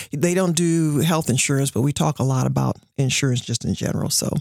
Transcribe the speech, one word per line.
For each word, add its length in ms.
They 220
don't 200
do 440
health 320
insurance, 420
but 100
we 100
talk 280
a 40
lot 220
about 300
insurance 440
just 240
in 100
general. 360
So, 200